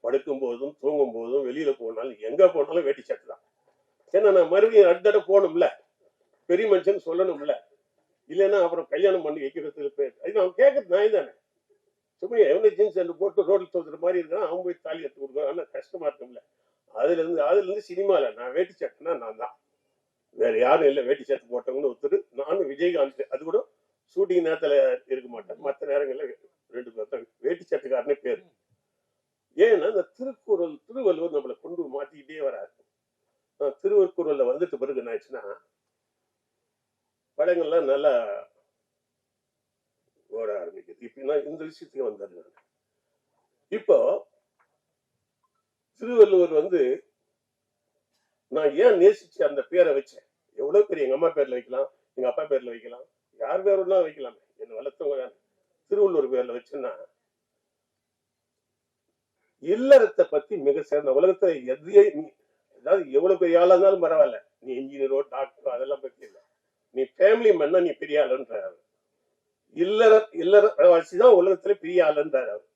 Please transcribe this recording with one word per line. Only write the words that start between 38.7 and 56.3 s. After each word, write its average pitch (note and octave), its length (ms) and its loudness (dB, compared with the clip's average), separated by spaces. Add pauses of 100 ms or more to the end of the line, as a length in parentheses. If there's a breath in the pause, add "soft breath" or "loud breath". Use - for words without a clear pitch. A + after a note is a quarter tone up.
ஓட A2 200 -8 (120)
ஆரம்பிக்குது. - 440 -18
இப்ப C3+ 240 -20
நான் D3 200 -4
இந்த D#3 140 -14
விஷயத்துக்கு C#3+ 440 -12
வந்தேன் G2 300 -14
நான். - 200 -20 (1120)
இப்போ F#3+ 260 2 (2000)
திருவள்ளுவர் G3 580 4
வந்து F3 220 -2 (1700)
நான் D3 200 0 (120)
ஏன் G#3+ 180 4
நேசிச்சு - 460 2
அந்த C#4+ 140 -4 (100)
பேரை E3 260 2
வச்சேன்? - 280 -10 (320)
எவ்வளவு F#3+ 300 2
பேர் D3+ 180 -4
எங்க C3 120 -2
அம்மா E3 200 0
பேர்ல C3 200 -2
வைக்கலாம், B2+ 300 -6 (300)
எங்க B2 120 -4
அப்பா D3+ 220 -6
பேர்ல B2 220 -4
வைக்கலாம், A#2 320 -20 (340)
யார் D#3+ 260 -6
பேர் G3 160 2
வேணா F#3 260 0
வைக்கலாமே, C#3+ 340 -16 (200)
என்னை A2+ 180 -18
வளர்த்தவங்க C#3+ 420 -8
தானே. B2+ 140 -14 (560)
திருவள்ளுவர் F3 420 0